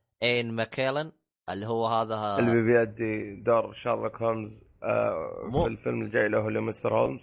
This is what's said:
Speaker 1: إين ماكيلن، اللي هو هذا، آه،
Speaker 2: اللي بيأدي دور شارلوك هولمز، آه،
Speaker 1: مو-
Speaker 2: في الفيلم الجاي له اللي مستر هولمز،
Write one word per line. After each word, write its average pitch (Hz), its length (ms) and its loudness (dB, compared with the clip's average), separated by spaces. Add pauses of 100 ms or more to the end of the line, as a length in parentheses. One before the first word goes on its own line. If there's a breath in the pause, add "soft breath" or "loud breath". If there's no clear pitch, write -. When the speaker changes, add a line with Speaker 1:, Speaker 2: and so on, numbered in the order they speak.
(220)
Speaker 1:
إين 117 320 2
ماكيلن، 131 580 -2 (380)
اللي 98 160 -6
هو 113 200 0
هذا، 113 280 2
آه، 104 240 -2
Speaker 2:
اللي 117 240 4
بيأدي 110 800 2
دور 110 300 2
شارلوك 110 500 -4
هولمز، 110 300 -2 (300)
آه، 101 680 -2
Speaker 1:
مو- 147 120 2
Speaker 2:
في - 40 0
الفيلم 117 340 -4
الجاي 107 260 2
له 107 200 0
اللي 110 120 -2
مستر 110 380 -2
هولمز، 120 240 0